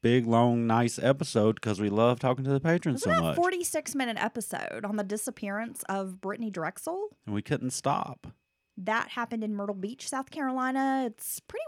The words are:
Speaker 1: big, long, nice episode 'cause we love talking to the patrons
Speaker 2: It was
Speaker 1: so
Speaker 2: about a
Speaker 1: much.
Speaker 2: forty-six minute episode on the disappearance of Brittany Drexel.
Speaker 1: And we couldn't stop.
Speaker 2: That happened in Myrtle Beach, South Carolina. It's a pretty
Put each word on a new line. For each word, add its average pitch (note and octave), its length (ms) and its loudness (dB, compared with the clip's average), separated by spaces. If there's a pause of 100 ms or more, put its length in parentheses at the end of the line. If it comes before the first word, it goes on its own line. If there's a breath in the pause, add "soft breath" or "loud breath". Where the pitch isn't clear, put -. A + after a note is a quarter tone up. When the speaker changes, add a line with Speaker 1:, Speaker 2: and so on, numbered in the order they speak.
Speaker 1:
big, A#2 240 6
long, A#2 400 6
nice A#2 320 2
episode A#2 600 4
'cause G2+ 200 0
we G#2 80 2
love A#2 320 4
talking C3 240 0
to C3+ 60 0
the C#3 100 2
patrons E3 420 0
Speaker 2:
It - 60 0
was - 80 4
Speaker 1:
so - 20 4
Speaker 2:
about E2 60 0
a E2 60 2
Speaker 1:
much. D2 60 0
Speaker 2:
forty-six F4 580 -2
minute A#3+ 280 -2
episode - 640 -6
on G#3 120 -2
the G#3 80 -2
disappearance G#3+ 840 -6
of F#3+ 320 -4
Brittany G#3+ 300 -6
Drexel. D#4+ 580 -6 (160)
Speaker 1:
And G#2 100 -6
we G#2 60 0
couldn't B2+ 300 -2
stop. - 560 -4 (500)
Speaker 2:
That G#3+ 340 -2
happened A#3 320 -4
in G#3+ 120 -4
Myrtle G3+ 220 -4
Beach, G#3 320 -8
South C4+ 220 -6
Carolina. C4 760 0
It's - 320 -8
a - 40 -14
pretty C5+ 240 -8